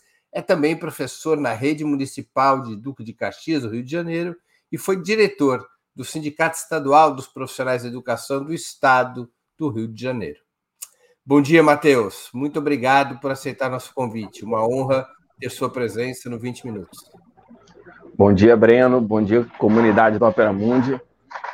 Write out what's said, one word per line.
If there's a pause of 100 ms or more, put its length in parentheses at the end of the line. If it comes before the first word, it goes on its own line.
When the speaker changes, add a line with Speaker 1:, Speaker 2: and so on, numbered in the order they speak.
(340)
Speaker 1:
é
também
professor
na
Rede
Municipal
de
Duque
de
Caxias,
do
Rio
de
Janeiro, (340)
e
foi
diretor (300)
do
Sindicato
Estadual
dos
Profissionais
da
Educação
do
Estado (260)
do
Rio
de
Janeiro. (840)
Bom
dia,
Matheus.
Muito
obrigado
por
aceitar
nosso
convite.
Uma
honra (320)
ter
sua
presença
no
Vinte
Minutos. (1040)
Speaker 2:
Bom
dia,
Breno.
Bom
dia, (120)
comunidade
do
Opera
Mundi. (540)